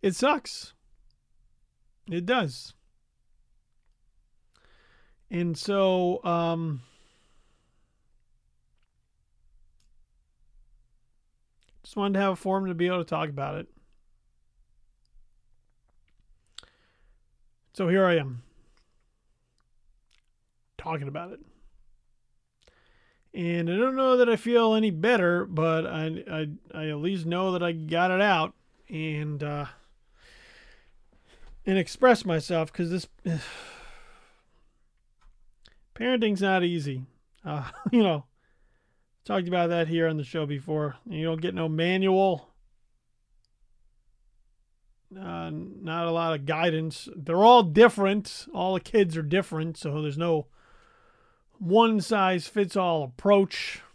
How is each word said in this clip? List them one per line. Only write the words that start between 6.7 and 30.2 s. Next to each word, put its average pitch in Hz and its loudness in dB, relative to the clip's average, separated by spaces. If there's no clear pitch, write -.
just - -18
wanted 202 -2
to 196 2
have 196 2
a - -4
forum 190 -2
to 185 -4
be 170 0
able 180 0
to 170 -4
talk 156 -4
about 143 -8
it. 147 -12
So 185 -4
here 190 4
I 175 4
am, 135 -6
talking 143 -6
about 160 -10
it. - -18
And 170 -2
I 180 -2
don't 262 0
know 262 4
that 247 6
I 233 4
feel 226 4
any 220 2
better, 180 2
but 160 0
I, 160 -6
I, 156 -6
I 156 -8
at 147 -6
least 165 -4
know 180 0
that 175 -2
I 175 -2
got 165 0
it 185 2
out 190 2
and, 151 -6
uh, 147 -6